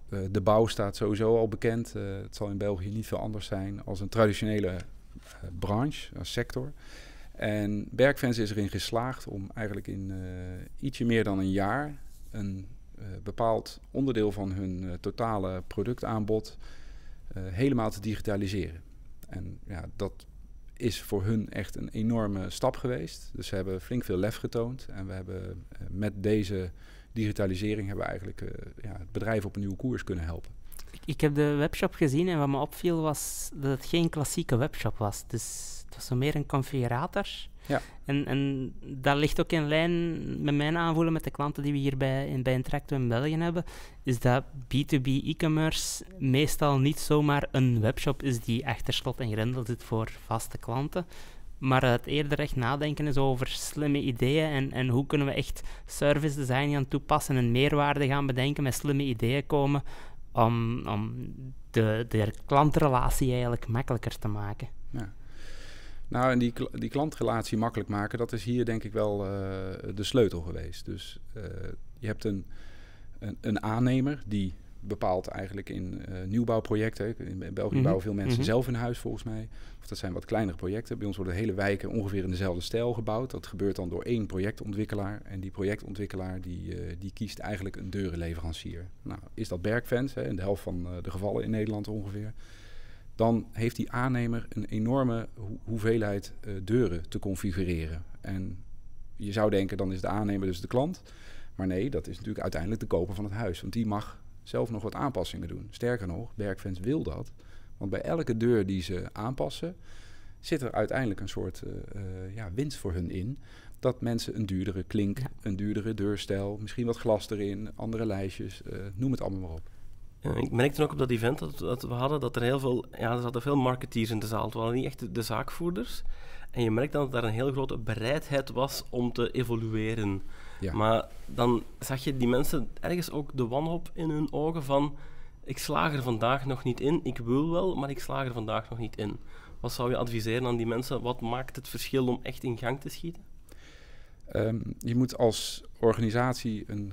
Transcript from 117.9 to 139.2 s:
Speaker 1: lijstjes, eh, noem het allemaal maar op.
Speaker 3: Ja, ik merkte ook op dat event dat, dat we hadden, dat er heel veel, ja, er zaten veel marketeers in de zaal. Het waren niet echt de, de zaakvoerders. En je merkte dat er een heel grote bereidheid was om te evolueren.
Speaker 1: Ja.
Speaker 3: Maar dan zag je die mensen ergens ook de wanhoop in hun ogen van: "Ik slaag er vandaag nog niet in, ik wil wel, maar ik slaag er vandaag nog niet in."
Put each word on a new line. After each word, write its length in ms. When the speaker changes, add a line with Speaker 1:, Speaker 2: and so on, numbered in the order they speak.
Speaker 1:
lijstjes, 560
eh, 160
noem 160
het 100
allemaal 200
maar 180
op. 120
Speaker 3:
Ja, 120
ik 160
merkte 320
ook 100
op 60
dat 120
event 280
dat, 200
dat 240
we 120
hadden, 260
dat 160
er 60
heel 160
veel, 260
ja, 160
er 80
zaten 200
veel 140
marketeers 540
in 80
de 80
zaal. 180
Het 100
waren 200
niet 100
echt 140
de, 140
de 100
zaakvoerders. 800
En 120
je 80
merkte 260
dat 180
er 100
een 80
heel 200
grote 260
bereidheid 720
was 400
om 220
te 180
evolueren. 920
Speaker 1:
Ja. 140
Speaker 3:
Maar 340
dan 360
zag 260
je 120
die 120
mensen 400
ergens 300
ook 260
de 100
wanhoop 480
in 160
hun 220
ogen 300
van: 340
"Ik 140
slaag 360
er 80
vandaag 440
nog 180
niet 160
in, 220
ik 160
wil 320
wel, 260
maar 140
ik 100
slaag 260
er 60
vandaag 380
nog 80
niet 180
in." 200